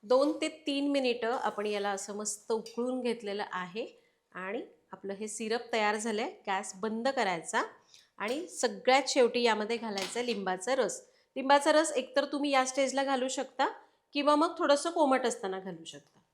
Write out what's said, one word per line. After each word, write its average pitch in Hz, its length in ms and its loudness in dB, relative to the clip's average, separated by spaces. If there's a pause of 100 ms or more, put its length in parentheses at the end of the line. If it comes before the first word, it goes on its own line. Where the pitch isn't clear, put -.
दोन 269 380 4
ते 311 80 -2 (180)
तीन 285 240 0
मिनिटं 240 400 0
आपण 214 360 -2
याला 202 240 -2
असं 196 260 -6
मस्त 214 360 -6
उकळून 240 480 -4
घेतलेलं 208 500 -4
आहे 180 360 -8 (480)
आणि 196 280 -6 (300)
आपलं 196 200 -10
हे 208 160 -8
सिरप 226 320 -4 (120)
तयार 214 240 2
झालंय. 226 340 -4 (160)
गॅस 196 280 -4
बंद 220 340 -2
करायचा 220 540 0 (560)
आणि 262 300 -4
सगळ्यात 247 600 4
शेवटी 240 340 4
यामध्ये 214 340 2
घालायचा 214 460 -4
लिंबाचा 202 520 -2
रस. 233 280 -2 (340)
लिंबाचा 285 360 6
रस 311 200 4
एकतर - 320 0
तुम्ही 285 260 -2
या 262 140 4
स्टेजला 269 400 0
घालू 262 240 0
शकता 262 380 -2 (460)
किंवा 285 220 4
मग 330 240 2
थोडंसं 285 320 2
कोमट 269 360 4
असताना 190 340 -4
घालू 170 240 -10
शकता. - 340 -20 (160)